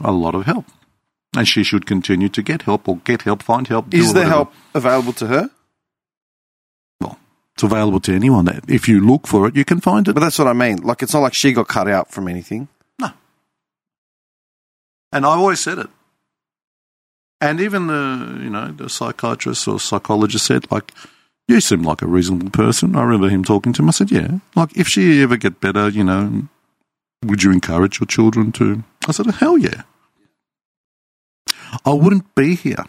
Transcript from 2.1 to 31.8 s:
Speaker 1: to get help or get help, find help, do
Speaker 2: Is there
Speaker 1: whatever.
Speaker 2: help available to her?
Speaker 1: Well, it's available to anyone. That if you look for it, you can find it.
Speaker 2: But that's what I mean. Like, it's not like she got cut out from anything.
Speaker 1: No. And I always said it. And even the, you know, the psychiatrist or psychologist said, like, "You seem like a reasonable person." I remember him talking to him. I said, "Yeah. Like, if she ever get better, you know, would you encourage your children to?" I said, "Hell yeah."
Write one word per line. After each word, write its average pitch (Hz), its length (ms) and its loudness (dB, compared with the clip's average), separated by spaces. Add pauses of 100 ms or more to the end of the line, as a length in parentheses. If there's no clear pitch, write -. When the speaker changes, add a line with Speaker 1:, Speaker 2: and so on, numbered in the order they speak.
Speaker 1:
to 110 140 -6
get 156 200 -6
help - 240 -2
or 92 100 -2
get 117 260 -4
help, 104 180 -2
find 123 260 -2
help, 113 220 -4
do 175 80 0
Speaker 2:
Is 170 160 4
there 180 120 4
Speaker 1:
whatever. 160 100 4
Speaker 2:
help 147 180 0 (220)
available 127 380 0
to 113 140 -8
her? 156 220 0 (1500)
Speaker 1:
Well, - 160 -8 (380)
it's - 80 -4
available 104 380 2
to 95 120 -2
anyone. 104 320 4
That 76 220 -2
if - 220 0
you 104 100 6
look 120 260 4
for 104 220 2
it, 120 80 -4
you 139 100 2
can 180 140 2
find 190 280 0
it. 202 60 2
Speaker 2:
But - 60 -2
that's 160 180 0
what 143 120 2
I 120 40 2
mean. 120 300 0
Like, - 180 -4
it's 127 120 -4
not 151 80 2
like 131 120 0
she 135 200 2
got 113 160 0
cut 95 200 0
out 95 220 0
from 95 160 -8
anything. 98 400 -8 (320)
Speaker 1:
No. 214 120 -6 (2000)
And 139 140 0
I 147 40 4
always 180 320 2
said 185 180 -8
it. - 80 -10 (1500)
And 151 180 0
even 196 280 -2
the, 131 560 -6
you 123 60 -10
know, 113 220 -8
the 143 180 -14
psychiatrist - 760 -6
or 101 120 -2
psychologist 107 640 -2
said, 127 260 -2
like, - 200 -4 (560)
"You 180 140 4
seem 85 220 0
like 78 180 -2
a 92 60 -4
reasonable 90 420 0
person." 113 460 2
I 135 80 0
remember 107 260 2
him 95 140 0
talking 104 300 0
to - 100 -2
him. 156 60 4
I - 20 4
said, 202 180 -2
"Yeah. 143 300 -2 (160)
Like, 165 200 0
if 185 120 0
she 170 340 4
ever 120 160 2
get 98 240 -4
better, 101 260 0
you 104 160 0
know, 104 440 -2 (760)
would 101 200 0
you 95 80 6
encourage 92 480 2
your 104 80 -4
children 110 460 2
to?" 107 300 -2 (240)
I 160 40 0
said, 208 160 -4
"Hell 294 320 2
yeah." - 240 -2 (2000)